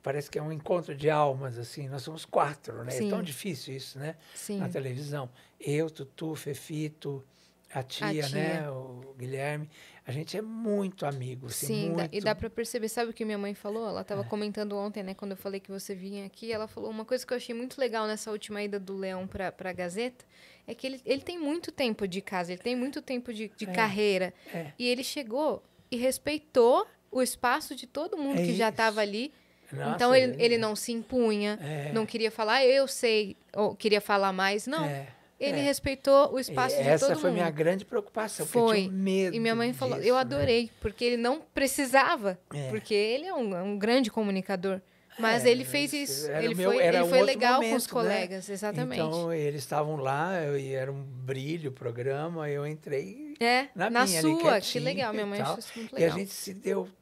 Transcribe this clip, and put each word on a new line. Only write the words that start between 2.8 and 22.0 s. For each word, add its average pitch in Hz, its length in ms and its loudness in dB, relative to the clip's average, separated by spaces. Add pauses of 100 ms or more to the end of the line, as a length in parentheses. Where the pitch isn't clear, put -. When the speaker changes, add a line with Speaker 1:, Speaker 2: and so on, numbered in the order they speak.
Speaker 1:
né? 127 100 -6
É - 40 -2
Speaker 2:
Sim. 208 120 0
Speaker 1:
tão 196 120 -2
difícil 143 520 -6
isso, 135 240 -12
né? 151 160 -8 (200)
Speaker 2:
Sim. - 240 -8
Speaker 1:
Na 185 100 -2
televisão. 143 600 -6 (300)
Eu, 151 320 -2
Tutu, 156 460 -10
Fefito, 147 880 -8 (500)
a 131 80 -4
tia, 156 420 -4
Speaker 2:
A 139 40 -4
tia. - 0 - (100)
Speaker 1:
né? 156 320 -2
O 131 480 -12
Guilherme. 139 500 -6 (380)
A 127 60 -8
gente 160 240 -6
é 202 60 -2
muito 208 600 -4
amigo, 127 440 -6
assim, 120 180 -6
Speaker 2:
Sim, 151 300 -2
dá, 170 80 0
e 160 80 -6
Speaker 1:
muito. 202 120 -6
Speaker 2:
dá 214 120 2
pra 226 120 -8
perceber. 226 400 -6
Sabe 233 220 -2
o - 20 -12
que 226 120 -8
minha 214 120 -4
mãe 202 180 -4
falou? 214 340 -6
Ela 190 160 -6
tava 202 160 -4
Speaker 1:
É. 202 40 -4
Speaker 2:
comentando 208 520 -4
ontem, 208 260 -6
né? 190 100 -8
Quando 196 200 -10
eu 190 40 -8
falei 196 220 -8
que 196 140 -12
você 196 200 -10
vinha 196 320 -10
aqui, 226 280 -10
ela 214 160 -4
falou 220 200 -10
uma 220 160 -8
coisa 254 220 -2
que - 60 -4
eu 247 40 0
achei 247 180 -8
muito 254 260 -8
legal 226 260 0
nessa 214 240 -6
última 208 320 -6
ida 202 160 -4
do 196 180 -8
Leão 190 300 -6
pra, 190 240 -6
pra 185 220 -10
Gazeta, 180 520 -6 (440)
é 220 60 -10
que - 120 -10
ele, 262 180 -6
ele 277 180 0
tem 349 140 -8
muito 330 360 -4
tempo 220 340 0